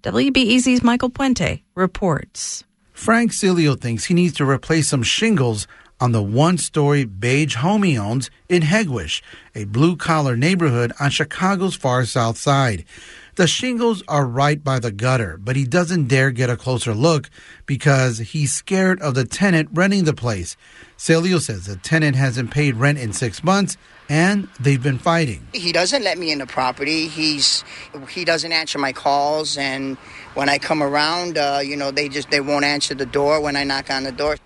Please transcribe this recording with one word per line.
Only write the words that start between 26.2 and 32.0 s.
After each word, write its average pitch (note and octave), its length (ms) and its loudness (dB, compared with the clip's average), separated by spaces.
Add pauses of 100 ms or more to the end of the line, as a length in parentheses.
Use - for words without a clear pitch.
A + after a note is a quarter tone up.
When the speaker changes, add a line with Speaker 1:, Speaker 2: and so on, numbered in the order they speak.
Speaker 3:
in D3 80 -4
the C3 80 -8
property. C#3 640 -2
He's, D#3 540 -2 (460)
he F3+ 160 -8
doesn't E3 260 -2
answer D#3+ 280 -2
my C3+ 120 -2
calls, D3 640 0
and C3+ 420 -6 (360)
when C#3 160 0
I C#3+ 80 2
come D#3 240 0
around, D#3 560 0
uh, C#3+ 260 0
you C#3+ 120 -6
know, C#3 160 -4
they C#3+ 180 -2